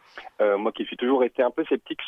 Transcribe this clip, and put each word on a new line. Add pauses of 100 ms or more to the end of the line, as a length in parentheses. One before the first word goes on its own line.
(400)
Euh,
moi
qui
suis
toujours
resté
un
peu
sceptique